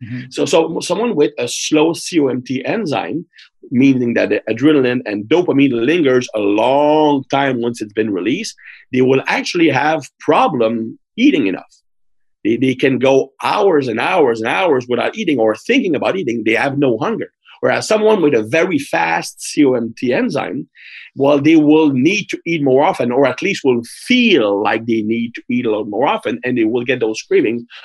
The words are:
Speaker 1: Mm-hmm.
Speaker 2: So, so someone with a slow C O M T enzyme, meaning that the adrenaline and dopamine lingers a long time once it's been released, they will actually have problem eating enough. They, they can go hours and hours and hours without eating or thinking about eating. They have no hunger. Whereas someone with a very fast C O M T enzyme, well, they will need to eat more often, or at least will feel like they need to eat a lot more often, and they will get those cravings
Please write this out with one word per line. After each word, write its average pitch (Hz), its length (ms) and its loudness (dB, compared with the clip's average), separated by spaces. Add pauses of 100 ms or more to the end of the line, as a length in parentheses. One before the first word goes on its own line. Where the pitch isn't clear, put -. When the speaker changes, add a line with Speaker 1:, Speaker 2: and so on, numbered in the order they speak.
Speaker 1:
Mm-hmm. 123 280 -12
Speaker 2:
So, - 160 -4
so 165 340 0
someone 208 360 -4
with 147 220 2
a 120 120 -4
slow 156 440 0
C 160 280 -2
O 139 60 2
M 123 140 -4
T 131 220 -6
enzyme, 143 640 -4 (440)
meaning 123 440 2
that 101 160 0
the 104 200 -2
adrenaline 123 560 2
and 104 200 -6
dopamine 139 480 2
lingers 127 600 0
a 107 40 -2
long 139 920 2
time 135 300 -2
once 120 200 -6
it's 107 120 -10
been 110 180 -2
released, 110 440 -4 (380)
they 127 80 2
will 131 260 2
actually 180 400 0
have 147 420 0 (100)
problem 120 800 0 (200)
eating 208 300 2
enough. - 260 -6 (680)
They, 113 140 0
they 127 180 -4
can 131 240 0
go 135 420 2
hours 160 460 0
and 113 120 -4
hours 139 420 0
and 113 60 -4
hours 147 400 0
without 120 300 -2
eating 165 220 -2
or 110 160 2
thinking 208 400 0
about 113 220 -2
eating. 117 280 -4
They 110 80 2
have 135 240 -2
no 131 200 2
hunger. 165 340 -6 (300)
Whereas 127 260 0
someone 214 340 2
with 147 120 4
a 110 100 2
very 165 340 0
fast 165 640 -4
C - 220 0
O 127 100 4
M 117 240 -4
T 120 160 -2
enzyme, 147 540 -4 (480)
well, 139 240 4
they 160 160 6
will 151 360 6
need 165 380 0
to - 160 -8
eat 165 160 -2
more 139 220 4
often, 135 280 0
or 135 140 2
at 123 160 -2
least 190 220 -4
will 123 200 2
feel 143 800 2
like 113 240 -2
they 113 160 0
need 117 340 -4
to - 140 -16
eat 123 160 -2
a 110 60 0
lot 107 160 -4
more 104 180 -2
often, 160 380 -4
and 127 140 -2
they 113 80 2
will 120 180 -2
get 127 160 -2
those 110 220 -4
cravings 120 420 0 (220)